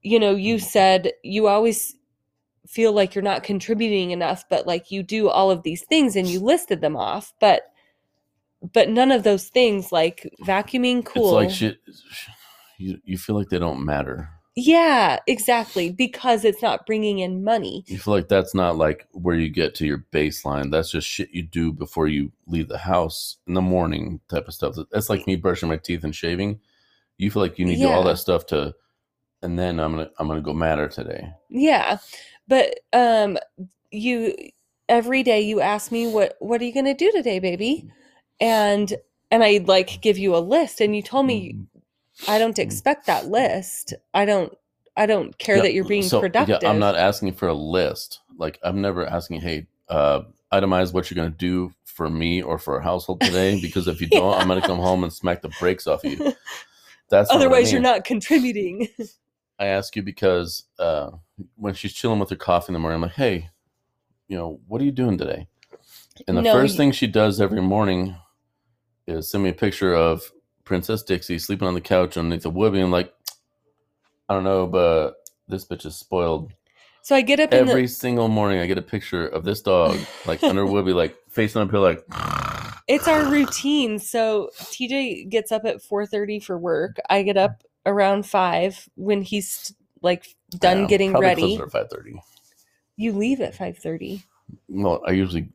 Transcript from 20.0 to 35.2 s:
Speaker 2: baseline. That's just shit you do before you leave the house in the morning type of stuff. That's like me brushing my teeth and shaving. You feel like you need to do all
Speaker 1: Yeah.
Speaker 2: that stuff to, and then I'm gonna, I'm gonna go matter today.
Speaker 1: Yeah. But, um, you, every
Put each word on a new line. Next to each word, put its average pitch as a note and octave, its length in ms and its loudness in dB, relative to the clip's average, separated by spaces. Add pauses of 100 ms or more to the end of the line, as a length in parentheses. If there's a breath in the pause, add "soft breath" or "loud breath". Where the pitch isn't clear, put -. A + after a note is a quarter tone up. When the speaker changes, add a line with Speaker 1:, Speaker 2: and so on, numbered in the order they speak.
Speaker 2:
baseline. C#2+ 580 -2
That's D#2+ 200 0
just D2+ 180 -4
shit - 240 -8
you F2 100 -6
do E2 300 -2
before D2 340 -4
you D2 260 -2 (140)
leave E2 220 -4
the - 100 -10
house F2 580 -2 (100)
in F2+ 80 -6
the F#2 80 2
morning E2 580 0 (100)
type - 180 -4
of - 60 -16
stuff. D2+ 220 -6 (160)
That's G#2+ 180 -2
like G2+ 160 -2
me F#2+ 100 0
brushing F2 320 -2
my D#2+ 80 -2
teeth E2 280 -8
and D2+ 100 -6
shaving. G2 460 -4 (580)
You G2+ 120 0
feel G#2 120 0
like F2 160 -2
you F2+ 80 0
need F2 100 2
to E2+ 60 0
do F2+ 80 4
all F2+ 140 4
Speaker 1:
Yeah. F2+ 80 4
Speaker 2:
that D2+ 60 0
stuff F2 280 0
to, D2+ 280 -4 (680)
and F2 160 -4
then F2 220 -2
I'm D#2 120 -2
gonna, D#2+ 260 -6
I'm D#2 100 -4
gonna D#2 120 -4
go D2+ 140 -6
matter D#2 340 0
today. - 420 -12 (200)
Speaker 1:
Yeah. B3+ 480 0 (500 loud breath)
But, - 320 2 (120)
um, A3 460 2 (520)
you, A3+ 440 -4 (540)
every A#3+ 340 2